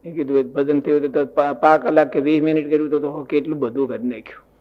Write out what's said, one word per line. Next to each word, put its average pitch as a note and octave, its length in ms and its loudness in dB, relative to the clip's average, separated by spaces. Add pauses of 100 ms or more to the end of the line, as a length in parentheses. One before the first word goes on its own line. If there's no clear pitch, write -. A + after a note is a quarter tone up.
મેં E3+ 100 -14
કીધું, C3+ 360 0
"ભજન C#3+ 280 0
થયું D3 200 2
હતું C#3+ 120 -2
તો C#3+ 140 0
પા-, C#3+ 280 0
પાંચ D#3 300 4
કલાક D3+ 260 2
કે D3 100 -2
વીસ D3+ 240 2
મિનિટ D#3 260 0
કર્યું D3+ 200 2
તો, D3 100 0
તો D3 240 -6
કેટલું D3 360 -2
બધું B2+ 280 -2
કરી A2+ 160 -8
નાખ્યું." A#2 460 -10 (120)